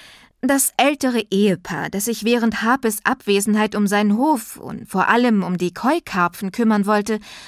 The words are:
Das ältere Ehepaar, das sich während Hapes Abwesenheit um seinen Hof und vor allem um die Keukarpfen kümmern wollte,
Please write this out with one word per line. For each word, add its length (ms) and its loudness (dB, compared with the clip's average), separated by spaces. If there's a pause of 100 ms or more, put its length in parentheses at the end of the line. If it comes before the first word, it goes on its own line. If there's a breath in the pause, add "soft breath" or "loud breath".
(420 loud breath)
Das 340 0
ältere 540 0
Ehepaar, 580 0
das 180 -4
sich 180 -6
während 380 0
Hapes 420 0
Abwesenheit 680 0
um 120 0
seinen 320 2
Hof 400 0
und 300 -14
vor 200 0
allem 340 2
um 140 -4
die 160 -2
Keukarpfen 800 -2
kümmern 320 2
wollte, 360 0 (280 loud breath)